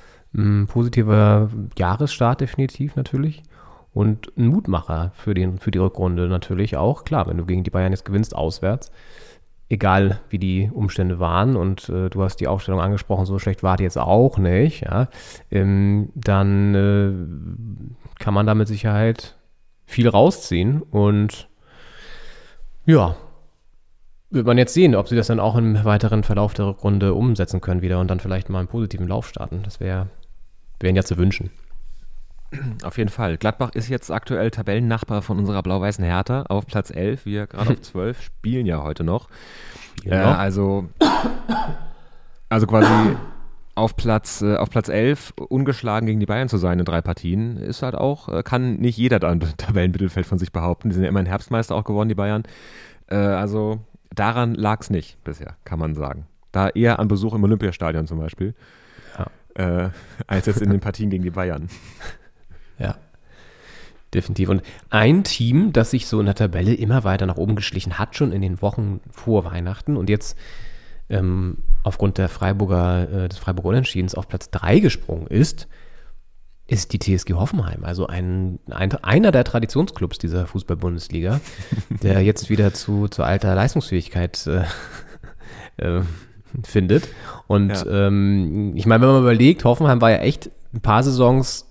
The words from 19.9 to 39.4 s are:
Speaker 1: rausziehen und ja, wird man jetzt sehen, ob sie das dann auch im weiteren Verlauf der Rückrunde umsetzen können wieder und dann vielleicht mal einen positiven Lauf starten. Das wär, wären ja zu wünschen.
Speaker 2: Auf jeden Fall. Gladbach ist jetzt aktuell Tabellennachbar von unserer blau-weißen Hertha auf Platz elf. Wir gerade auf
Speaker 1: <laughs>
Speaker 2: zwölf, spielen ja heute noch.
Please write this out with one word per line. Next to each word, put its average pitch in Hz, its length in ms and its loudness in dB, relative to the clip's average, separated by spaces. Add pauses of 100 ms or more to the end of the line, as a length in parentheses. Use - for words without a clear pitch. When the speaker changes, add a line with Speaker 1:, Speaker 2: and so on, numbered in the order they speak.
Speaker 1:
rausziehen 123 760 4
und 104 680 2 (1400)
ja, 104 280 6 (1160)
wird 117 160 0
man 120 120 6
jetzt 123 160 4
sehen, 165 200 8
ob 98 140 2
sie 120 80 2
das 113 120 2
dann 113 120 2
auch 110 160 2
im 110 280 4
weiteren 107 400 4
Verlauf 104 300 2
der 104 120 0
Rückrunde 98 480 2
umsetzen 101 460 0
können 90 220 -2
wieder 90 180 0
und 90 80 0
dann 90 120 -2
vielleicht 92 280 -4
mal 92 120 -4
einen 90 80 -4
positiven 110 380 -4
Lauf 104 220 -4
starten. - 360 -10
Das - 160 -10
wär, 92 280 -4 (720)
wären 92 160 2
ja 92 80 4
zu 87 120 -2
wünschen. 95 340 0 (1300)
Speaker 2:
Auf - 160 -8
jeden 107 120 0
Fall. 92 260 -2
Gladbach 110 380 -2
ist 113 140 -4
jetzt 127 220 -6
aktuell 113 400 -2
Tabellennachbar 110 720 -2
von 98 160 -4
unserer 101 240 0
blau-weißen 95 420 -2
Hertha 95 440 0
auf 101 180 -2
Platz - 240 -4
elf. 104 340 -4
Wir 104 220 -6
gerade 110 240 -2
auf 120 100 0
Speaker 1:
<laughs> - 20 -18
Speaker 2:
zwölf, 101 400 -6
spielen 120 440 -4
ja 78 160 -2
heute 76 220 -6
noch. 90 240 -2 (720)